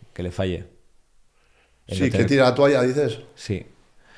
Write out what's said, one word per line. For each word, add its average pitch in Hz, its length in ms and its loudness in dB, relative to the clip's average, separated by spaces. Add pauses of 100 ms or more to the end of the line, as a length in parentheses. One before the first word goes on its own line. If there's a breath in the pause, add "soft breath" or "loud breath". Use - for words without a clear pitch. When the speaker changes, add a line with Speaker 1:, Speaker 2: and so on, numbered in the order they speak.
(140)
Speaker 1:
que 87 100 -10
le 90 80 -6
falle. 90 360 -4 (1200)
El 98 100 -8
Speaker 2:
Sí, 113 60 0
Speaker 1:
no - 40 2
Speaker 2:
que 120 40 -2
Speaker 1:
tener 110 160 2
Speaker 2:
tira 135 180 4
la 123 100 2
toalla, 139 260 4
dices. 127 380 -2 (160)
Speaker 1:
Sí. - 300 -8 (520 loud breath)